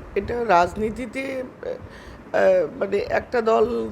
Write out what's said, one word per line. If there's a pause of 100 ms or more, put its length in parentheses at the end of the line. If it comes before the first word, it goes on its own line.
(140)
এটা
রাজনীতিতে,
আহ,
আহ, (120)
মানে
একটা
দল